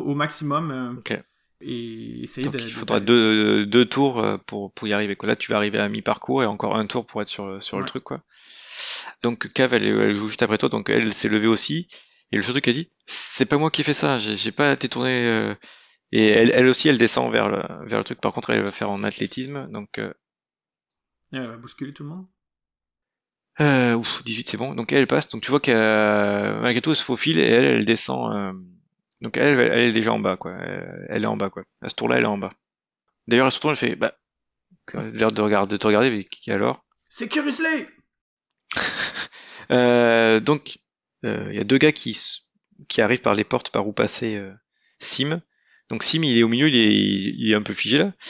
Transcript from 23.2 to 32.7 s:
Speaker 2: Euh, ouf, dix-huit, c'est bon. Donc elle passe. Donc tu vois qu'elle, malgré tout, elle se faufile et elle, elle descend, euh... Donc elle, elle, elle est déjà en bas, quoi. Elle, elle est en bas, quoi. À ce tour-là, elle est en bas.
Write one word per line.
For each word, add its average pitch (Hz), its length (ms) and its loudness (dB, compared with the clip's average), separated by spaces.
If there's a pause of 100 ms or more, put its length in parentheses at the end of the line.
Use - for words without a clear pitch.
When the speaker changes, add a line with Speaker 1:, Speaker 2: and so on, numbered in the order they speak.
Speaker 2:
Euh, 131 360 4
ouf, - 280 -4
dix-huit, 113 240 -6
c'est - 100 -4
bon. 127 160 -6
Donc 117 200 -6
elle 135 140 6
passe. 143 220 0
Donc 113 120 -10
tu - 100 -4
vois 143 80 4
qu'elle, 135 160 2
malgré 107 1080 2
tout, 160 100 0
elle 151 40 2
se - 80 -2
faufile 151 340 -2
et 156 60 4
elle, 120 220 6
elle 117 200 2
descend, 117 480 0
euh... 101 200 -6 (680)
Donc 117 160 -10
elle, 139 220 4
elle, 120 140 4
elle 120 160 4
est - 20 0
déjà 110 220 2
en 113 60 0
bas, 92 180 -2
quoi. - 160 -12
Elle, 90 560 -12
elle 110 140 -2
est 110 40 -2
en 110 100 -2
bas, 101 120 -4
quoi. - 140 -14 (180)
À - 80 -10
ce - 60 -6
tour-là, 117 220 0
elle 120 60 2
est 113 40 0
en 104 100 -2
bas. 95 160 -8 (720)